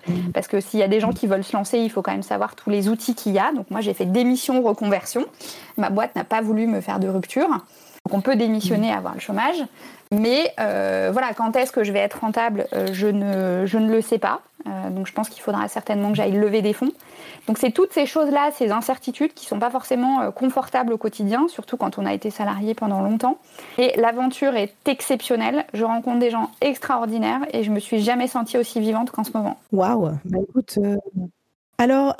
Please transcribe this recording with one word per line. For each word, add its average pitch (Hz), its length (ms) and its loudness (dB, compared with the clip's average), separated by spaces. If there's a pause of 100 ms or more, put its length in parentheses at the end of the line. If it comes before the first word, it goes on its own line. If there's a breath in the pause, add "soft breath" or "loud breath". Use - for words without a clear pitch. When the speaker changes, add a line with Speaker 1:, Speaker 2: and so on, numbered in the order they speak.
Speaker 1:
Mhm. 180 260 -2
Speaker 2:
parce 196 140 -2
que 202 120 0
s'il 214 200 -2
y 202 40 4
a 196 40 4
des 214 120 4
gens 214 100 2
Speaker 1:
Mhm. 190 40 0
Speaker 2:
qui 208 140 -2
veulent 196 160 2
se - 120 -4
lancer, 202 220 0
il 226 140 2
faut 196 100 -2
quand 190 100 -4
même 196 120 -4
savoir 208 320 -2
tous - 160 -4
les 202 180 2
outils 226 240 0
qu'il 208 200 -2
y 196 60 4
a. 247 120 2
Donc, 233 180 -4
moi, 214 120 -4
j'ai 208 120 -2
fait 185 120 -2
démission, 247 580 2
reconversion. 214 600 0 (520 loud breath)
Ma 196 140 0
boîte 214 240 0
n'a - 80 -2
pas 220 180 0
voulu 220 240 0
me 208 160 0
faire 208 180 -4
de 190 100 0
rupture. 190 400 0
Donc, - 640 -6
on 196 80 0
peut 262 140 2
démissionner, 220 560 2
Speaker 1:
Mhm. 208 60 -2
Speaker 2:
avoir 180 160 -6
le 190 60 -10
chômage. 262 440 -2 (480 loud breath)
Mais, 233 480 2
euh, 190 540 0
voilà, 247 220 0
quand 226 200 0
est-ce 262 160 2
que 226 120 0
je 202 80 0
vais 202 80 2
être 202 220 -2
rentable, 220 520 0
euh, 190 180 0
je 190 160 0
ne, 190 580 0
je 196 120 0
ne 220 140 4
le 220 100 4
sais 226 160 0
pas. - 240 -2 (260)
Euh, 190 220 -6
donc, 190 180 -4
je - 60 -12
pense 214 160 -2
qu'il - 120 -18
faudra 208 260 -2
certainement 208 420 -2
que 208 60 0
j'aille 202 180 2
lever 208 280 4
des 208 120 2
fonds. 269 180 0 (560 loud breath)
Donc, 220 100 0
c'est 247 140 2
toutes 370 220 2
ces 285 120 2
choses-là, 285 500 2
ces 226 160 0
incertitudes 262 640 -2
qui - 140 -20
sont 208 100 -4
pas 240 140 0
forcément, 254 500 0
euh, 202 100 -2
confortables 254 640 0
au 220 40 0
quotidien, 220 500 0
surtout 247 300 -6
quand 190 200 -2
on 202 80 -2
a 202 80 0
été 208 160 -4
salarié 202 460 -2
pendant 202 260 0
longtemps. 220 360 2 (420 loud breath)
Et 254 200 4
l'aventure 247 560 2
est 202 180 -2 (140)
exceptionnelle. 262 840 0
Je 214 120 -2
rencontre 233 340 0
des 240 100 4
gens 226 220 -2 (100)
extraordinaires 233 800 0 (140)
et 226 100 0
je 214 80 0
me 208 80 2
suis 214 240 0
jamais 240 240 2
sentie 247 300 -2
aussi 233 240 0
vivante 220 300 0
qu'en 220 120 -4
ce - 100 -6
moment. 214 240 -2 (140)
Speaker 1:
Waouh ! 190 400 2 (140)
Bah, 185 120 -4 (100)
écoute, - 360 -2
euh, 202 140 0 (840)
alors, 269 400 4